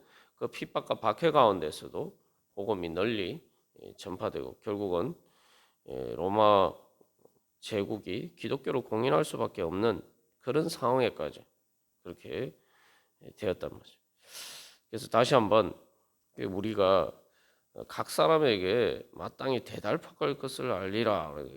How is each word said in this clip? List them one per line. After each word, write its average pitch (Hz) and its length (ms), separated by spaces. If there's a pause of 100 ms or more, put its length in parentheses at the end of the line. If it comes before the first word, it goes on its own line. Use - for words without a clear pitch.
(380)
그 123 100
핍박과 - 520
박해 113 320
가운데서도 107 840 (360)
복음이 98 360
널리, 101 540 (380)
예, - 120
전파되고 90 640
결국은, 101 560 (720)
예, 64 280
로마 98 580 (840)
제국이 104 760
기독교를 131 460
공인할 135 440
수밖에 110 380
없는 92 380 (380)
그런 151 300
상황에까지 120 760 (600)
그렇게, 90 520 (680)
예, - 80
되었단 90 400
말이죠. - 280 (920)
그래서 113 180
다시 123 260
한번 104 420 (580)
그 127 100
우리가, 98 680 (640)
어, 55 140
"각 - 240
사람에게 120 1000
마땅히 120 500
대달pak할 - 760
것을 131 340
알리라." 95 640 (220)